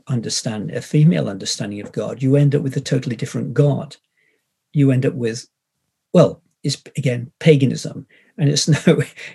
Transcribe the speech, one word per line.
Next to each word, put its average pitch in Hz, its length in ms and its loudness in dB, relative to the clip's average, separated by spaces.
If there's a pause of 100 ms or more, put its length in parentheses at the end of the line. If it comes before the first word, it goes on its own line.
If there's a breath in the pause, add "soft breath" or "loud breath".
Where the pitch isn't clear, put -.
understand-, 110 640 -6
a 120 100 -6
female 151 480 2
understanding 101 520 -8
of 101 100 -16
God, 113 300 -8
you 131 140 2
end 143 200 4
up 143 60 2
with 135 160 -4
a 143 40 -4
totally 131 340 -4
different 131 380 -8
God. 143 420 0 (800)
You 139 180 4
end 127 140 0
up - 100 -2
with, 120 320 -6 (680)
well, - 280 4 (220)
it's, - 180 -6 (140)
again, 123 440 -4
paganism, - 640 2 (320 soft breath)
and 143 120 2
it's 143 180 -2
<laughs> 147 200 2
no, 143 140 4 (340 loud breath)